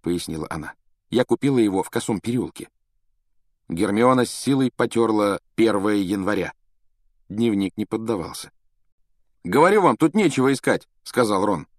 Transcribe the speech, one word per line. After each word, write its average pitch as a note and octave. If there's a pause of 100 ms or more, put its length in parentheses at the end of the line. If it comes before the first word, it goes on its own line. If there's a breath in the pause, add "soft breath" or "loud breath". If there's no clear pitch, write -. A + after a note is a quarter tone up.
пояснила E2
она. D#2 (340)
«Я B2
купила C3
его F#2+
в -
косом A2+
переулке». A2+ (960)
Гермиона A2
с -
силой C3
потёрла A2 (160)
первое G#2
января. G2 (760)
Дневник G2+
не G#2
поддавался. A2 (920)
«Говорю E3
вам, C#3+
тут D#3+
нечего C#3
искать», - (160)
сказал G#2
Рон. F2+ (140)